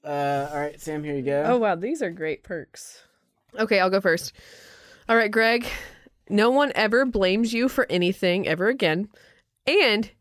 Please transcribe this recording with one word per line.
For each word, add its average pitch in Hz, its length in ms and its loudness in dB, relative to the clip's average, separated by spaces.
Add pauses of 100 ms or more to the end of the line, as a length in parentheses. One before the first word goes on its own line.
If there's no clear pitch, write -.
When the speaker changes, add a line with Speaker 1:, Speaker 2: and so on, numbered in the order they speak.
Speaker 1:
Uh, 143 480 -2
all 147 80 -6
right, 147 220 -8
Sam, 151 220 -8
here 147 120 -6
you 135 60 -4
go. 139 240 0
Speaker 2:
Oh, 247 120 2
wow. 208 180 0
These 262 260 -6
are 196 80 -4
great 156 320 -8
perks. - 640 -16 (560)
Okay, 220 200 2
I'll 185 120 2
go 190 100 2
first. 170 320 0 (760)
All 226 80 2
right, 226 140 2
Greg. 226 380 2 (600)
No 214 220 4
one 277 240 4
ever 226 320 2
blames 220 480 0
you 240 160 2
for 254 180 0
anything 180 600 0
ever 180 200 0
again. 208 420 -2 (580)
And 262 420 2 (120)